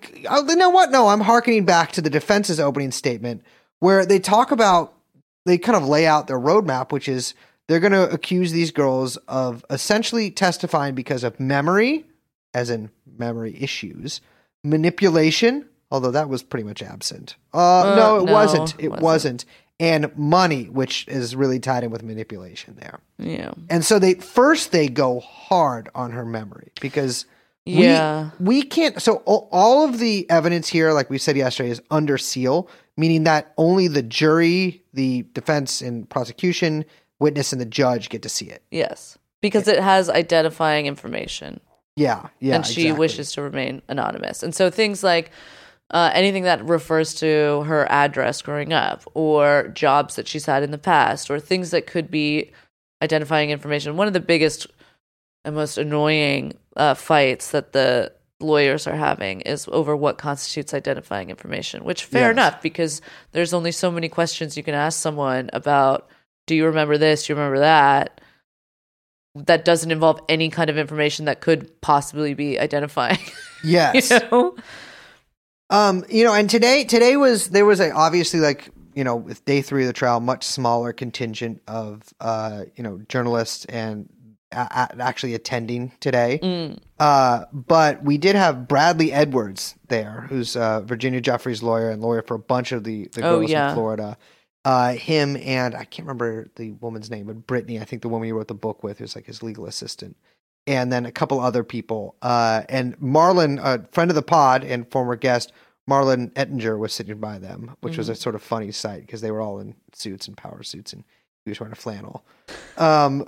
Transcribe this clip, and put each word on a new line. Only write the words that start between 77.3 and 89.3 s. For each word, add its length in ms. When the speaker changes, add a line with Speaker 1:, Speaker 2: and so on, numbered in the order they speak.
Speaker 1:
there 140
was 160
a, 120
obviously, 480
like, 280
you 100
know, 120
with 280
day 180
three 220
of 20
the 80
trial, 260
much 240
smaller 480
contingent 720
of, 360
uh, 440
you 80
know, 240
journalists 580
and 420
a-, 40
a-, 120
actually 320
attending 640
today. 420
Speaker 2:
Mm. 360
Speaker 1:
Uh, 460
but 500
we 140
did 180
have 320
Bradley 440
Edwards 640